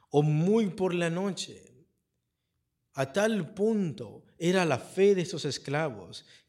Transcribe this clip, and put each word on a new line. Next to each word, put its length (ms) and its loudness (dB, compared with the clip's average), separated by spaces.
o 140 4
muy 480 2
por 240 -2
la 160 0
noche. 720 -8
A 180 -2
tal 400 0
punto 720 -2
era 260 2
la 140 2
fe 360 4
de 60 0
estos 240 -6
esclavos 800 -6